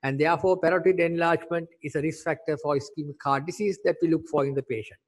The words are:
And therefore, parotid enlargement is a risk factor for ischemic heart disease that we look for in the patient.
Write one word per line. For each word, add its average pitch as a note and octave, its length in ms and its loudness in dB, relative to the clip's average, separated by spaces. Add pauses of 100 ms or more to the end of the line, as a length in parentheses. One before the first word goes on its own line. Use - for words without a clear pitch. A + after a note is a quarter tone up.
And C3+ 160 -2
therefore, E3+ 440 2
parotid F3+ 400 4
enlargement E3+ 640 0 (160)
is D3 120 -6
a D3+ 60 -2
risk D#3+ 220 -4
factor D3+ 400 -2
for D3 140 0
ischemic C#3+ 440 -8
heart C#3 240 0
disease F#3+ 380 -4
that F3 180 2
we F3 60 2
look D#3+ 220 0
for C#3+ 160 0
in C#3 80 -4
the C3+ 100 -4
patient. - 440 -10